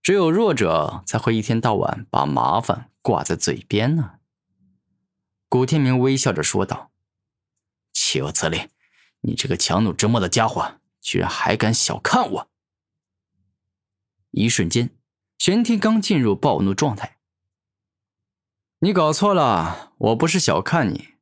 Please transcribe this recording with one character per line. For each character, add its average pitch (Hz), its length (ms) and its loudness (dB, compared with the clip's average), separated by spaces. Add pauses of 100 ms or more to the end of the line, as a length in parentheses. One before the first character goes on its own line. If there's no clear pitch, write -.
只 - 120 0
有 185 180 4
弱 190 240 4
者 82 500 0
才 - 140 -4
会 117 160 0
一 110 80 0
天 113 180 0
到 113 140 0
晚 - 340 -4
把 - 160 0
麻 76 360 0
烦 - 320 -4 (100)
挂 80 220 0
在 87 100 -2
嘴 67 320 -4
边 120 300 0
呢。” 123 240 -6 (1300)
古 127 160 2
天 156 140 0
明 127 180 2
微 135 180 2
笑 127 160 0
着 76 120 -2
说 98 200 0
道。 - 280 -10 (1000)
“岂 - 280 -2
有 71 100 -4
此 78 180 -2
理！ 80 200 -4 (540)
你 - 120 -2
这 - 140 -6
个 87 80 0
强 87 260 0
弩 101 100 0
之 - 140 -2
末 113 140 2
的 92 80 -2
家 113 180 2
伙， - 320 -4 (220)
居 - 180 -4
然 87 100 -2
还 87 280 -2
敢 113 180 2
小 - 240 -2
看 - 320 0
我！” - 200 -8 (1800)
一 104 180 0
瞬 92 220 0
间， 120 260 -2 (420)
玄 214 260 2
天 226 160 0
罡 220 200 2
进 180 220 0
入 104 140 2
暴 120 260 0
怒 98 100 2
状 131 220 0
态。 - 240 -14 (1600)
“你 190 140 0
搞 160 200 2
错 202 220 2
了， 95 640 0
我 113 160 2
不 156 140 0
是 185 100 2
小 82 240 0
看 151 320 0
你， - 280 -14